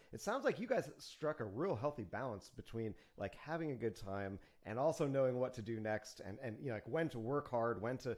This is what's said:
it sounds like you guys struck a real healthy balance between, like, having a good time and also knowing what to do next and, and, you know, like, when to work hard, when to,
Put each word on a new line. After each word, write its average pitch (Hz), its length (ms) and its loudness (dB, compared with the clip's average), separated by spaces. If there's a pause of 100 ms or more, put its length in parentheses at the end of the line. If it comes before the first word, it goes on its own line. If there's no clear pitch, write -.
(120)
it - 80 -8
sounds 240 240 0
like 220 160 4
you 233 60 -2
guys 196 320 4
struck - 420 -2
a 117 40 0
real 135 300 2
healthy 127 300 0
balance 104 500 -4
between, 110 400 -4 (220)
like, 98 200 -2
having 160 340 -2
a 135 40 -2
good 113 220 0
time 98 420 -4 (280)
and 110 120 -2
also 156 280 4
knowing 135 320 4
what 127 160 0
to 117 80 -6
do 110 180 -2
next 107 400 -2
and, 95 220 -8
and, 113 180 -6
you 147 80 -4
know, 120 60 0
like, 104 120 -6
when 156 220 2
to 127 100 -4
work 139 320 0
hard, 117 300 4
when 120 160 2
to, 123 220 -2